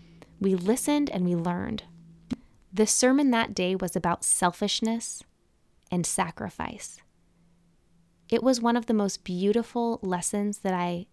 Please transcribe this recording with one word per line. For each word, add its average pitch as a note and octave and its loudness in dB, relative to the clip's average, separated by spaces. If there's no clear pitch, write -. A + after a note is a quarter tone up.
We F#3+ 2
listened C4 0
and F3+ -2
we F3 2
learned. F3 -4
The G#3+ 4
sermon C4 4
that A3+ 0
day F#3 0
was F#3 -4
about F3+ 0
selfishness - 0
and F3 0
sacrifice. - -6
It A#3 2
was B3 4
one A#3 2
of A#3 0
the A#3 2
most G3+ 0
beautiful A3+ 0
lessons G3+ -4
that F#3+ -2
I F3 -4